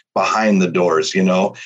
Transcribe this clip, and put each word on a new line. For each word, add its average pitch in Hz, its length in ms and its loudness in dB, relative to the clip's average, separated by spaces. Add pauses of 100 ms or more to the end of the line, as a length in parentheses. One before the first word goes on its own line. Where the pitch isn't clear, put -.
(140)
behind 101 480 0
the 87 80 -2
doors. 82 420 0
You 92 120 0
know, 92 420 0